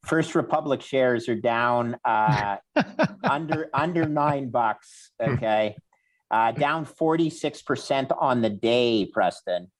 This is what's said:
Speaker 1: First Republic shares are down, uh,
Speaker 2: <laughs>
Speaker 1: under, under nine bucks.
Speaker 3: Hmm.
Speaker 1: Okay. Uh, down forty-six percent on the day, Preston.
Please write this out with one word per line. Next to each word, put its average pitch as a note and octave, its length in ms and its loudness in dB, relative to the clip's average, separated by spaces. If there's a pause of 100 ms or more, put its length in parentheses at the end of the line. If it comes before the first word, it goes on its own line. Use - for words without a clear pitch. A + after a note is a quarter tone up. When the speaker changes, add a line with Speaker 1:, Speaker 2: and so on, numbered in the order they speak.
Speaker 1:
First D#3+ 300 0
Republic D3+ 460 0
shares B2+ 480 2
are A#2+ 60 0
down, A#2+ 680 0
uh, G#2+ 520 2 (200)
Speaker 2:
<laughs> - 480 -2
Speaker 1:
under, D3+ 500 -2
under D#3+ 320 0
nine C#3+ 440 0
bucks. A2+ 600 -4 (100)
Speaker 3:
Hmm. C3 120 0
Speaker 1:
Okay. A2 440 0 (540)
Uh, A2+ 220 2
down D3 320 -2
forty-six D#3+ 800 -2
percent C3+ 560 -2
on B2+ 240 2
the A2 80 2
day, A2+ 560 2
Preston. F2+ 720 -2